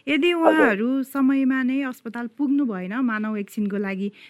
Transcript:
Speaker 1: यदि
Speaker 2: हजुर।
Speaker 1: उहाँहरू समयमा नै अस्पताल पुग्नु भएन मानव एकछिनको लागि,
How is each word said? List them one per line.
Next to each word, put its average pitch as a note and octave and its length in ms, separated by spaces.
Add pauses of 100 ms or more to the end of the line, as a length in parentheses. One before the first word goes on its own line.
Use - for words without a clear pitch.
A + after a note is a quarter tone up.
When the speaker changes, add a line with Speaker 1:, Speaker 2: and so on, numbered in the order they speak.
Speaker 1:
यदि D#4 240
Speaker 2:
हजुर। E4 160
Speaker 1:
उहाँहरू C4 560
समयमा C4 600
नै C4 180
अस्पताल A#3+ 460
पुग्नु C#4 380
भएन F#3 280
मानव A3 440
एकछिनको G3+ 400
लागि, G3 340 (180)